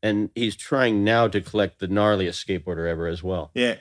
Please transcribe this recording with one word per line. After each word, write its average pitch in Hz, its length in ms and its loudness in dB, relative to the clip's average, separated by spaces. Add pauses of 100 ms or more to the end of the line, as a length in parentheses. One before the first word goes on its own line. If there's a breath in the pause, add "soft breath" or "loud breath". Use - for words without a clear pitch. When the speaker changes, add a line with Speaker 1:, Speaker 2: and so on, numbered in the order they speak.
Speaker 1:
and 107 300 0
he's 117 200 -2
trying 117 480 0
now 113 240 4
to 98 140 0
collect 101 380 -2
the 98 80 -6
gnarliest 98 580 2
skateboarder 85 420 -4
ever 82 200 -4
as 82 160 -6
well. 90 320 -4
Speaker 2:
Yeah. 123 260 0